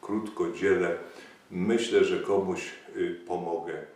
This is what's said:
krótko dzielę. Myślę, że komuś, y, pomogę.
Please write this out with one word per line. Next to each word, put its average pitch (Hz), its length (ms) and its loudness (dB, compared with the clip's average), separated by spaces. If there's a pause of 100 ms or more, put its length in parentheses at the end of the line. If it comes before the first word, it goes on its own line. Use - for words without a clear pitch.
krótko 98 500 -4
dzielę. 87 440 2 (560)
Myślę, 104 520 4
że 87 160 2
komuś, 95 520 0 (260)
y, 87 180 0 (120)
pomogę. 87 460 -4 (220)